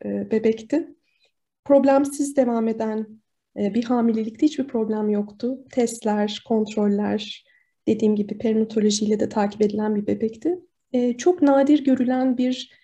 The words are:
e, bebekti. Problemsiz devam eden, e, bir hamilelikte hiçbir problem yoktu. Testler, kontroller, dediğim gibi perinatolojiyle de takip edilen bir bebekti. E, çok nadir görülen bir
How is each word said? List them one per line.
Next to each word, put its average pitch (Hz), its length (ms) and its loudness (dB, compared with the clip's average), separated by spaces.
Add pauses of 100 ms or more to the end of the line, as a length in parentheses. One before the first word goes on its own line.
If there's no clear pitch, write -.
e, 202 260 -6
bebekti. 226 640 0 (720)
Problemsiz 277 720 2
devam 233 320 0
eden, 220 540 -6 (340)
e, 202 180 -2
bir 233 100 0
hamilelikte 226 640 0
hiçbir 277 200 -2
problem 214 440 -2
yoktu. 233 600 -4
Testler, 214 760 -2
kontroller, 208 1000 -2 (440)
dediğim 214 280 2
gibi 208 220 -4
perinatolojiyle 220 840 0
de 208 80 0
takip 208 340 -2
edilen 214 340 0
bir 208 100 -4
bebekti. 220 540 -4 (320)
E, 247 240 0
çok 359 260 2
nadir 277 420 4
görülen 254 540 2
bir 254 340 -4 (120)